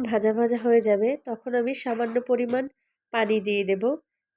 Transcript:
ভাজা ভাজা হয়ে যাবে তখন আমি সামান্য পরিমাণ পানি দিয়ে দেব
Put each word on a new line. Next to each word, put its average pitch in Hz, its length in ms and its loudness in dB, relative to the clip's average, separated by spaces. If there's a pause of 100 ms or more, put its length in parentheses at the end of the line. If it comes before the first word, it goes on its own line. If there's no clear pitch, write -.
ভাজা 220 300 2
ভাজা 233 260 2
হয়ে 233 220 4
যাবে 208 280 2 (160)
তখন 240 300 -10
আমি 240 200 0
সামান্য 233 460 -4
পরিমাণ 247 440 -2 (480)
পানি 220 280 2
দিয়ে 202 240 -2
দেব 190 200 -2 (520)